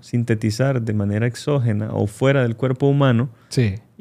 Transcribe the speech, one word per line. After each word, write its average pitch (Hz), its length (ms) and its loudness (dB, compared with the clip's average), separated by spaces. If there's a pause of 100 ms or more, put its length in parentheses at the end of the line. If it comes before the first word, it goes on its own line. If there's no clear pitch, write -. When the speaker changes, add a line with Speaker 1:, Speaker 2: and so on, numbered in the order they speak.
Speaker 1:
sintetizar 117 800 0
de 113 120 -4
manera 104 340 0
exógena 113 640 -2
o 104 140 0
fuera 135 340 2
del 117 140 0
cuerpo 131 320 0
humano. 131 420 2 (200)
Speaker 2:
Sí. 107 260 0 (260)